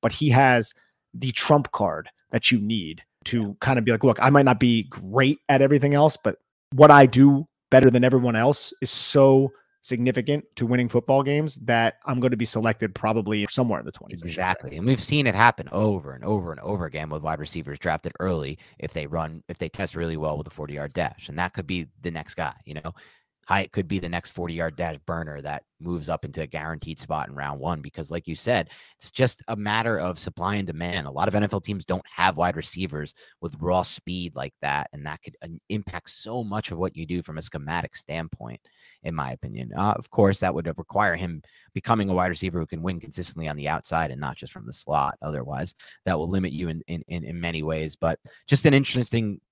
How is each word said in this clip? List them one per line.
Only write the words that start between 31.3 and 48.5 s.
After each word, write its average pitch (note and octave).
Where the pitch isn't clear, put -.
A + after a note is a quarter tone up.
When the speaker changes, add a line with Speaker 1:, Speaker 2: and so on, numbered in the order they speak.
Speaker 2:
N G#2
F G2+
L G2
teams G2
don't F#2
have F2
wide F2
receivers D#2
with E2
raw F2+
speed F2
like C#2
that, C#2+
and D2
that D2+
could, -
uh, F2
impact G2
so A#2+
much G#2+
of E2
what F#2
you D#2+
do E2+
from D#2
a D#2
schematic D#2
standpoint, C#2+
in E2
my C#2
opinion. A#1+
Uh, G2+
of -
course, G2
that F#2
would D#2+
require F2
him E2
becoming A2
a F#2
wide F2+
receiver F2
who D#2+
can E2
win F2+
consistently D#2+
on D2
the D2
outside D#2
and B1+
not C#2
just -
from -
the A#1+
slot. C#2+
Otherwise, C#2+
that F2+
will D#2+
limit F#2
you E2+
in, D#2+
in, E2
in, E2+
in E2+
many E2
ways. D#2
But D#2+
just -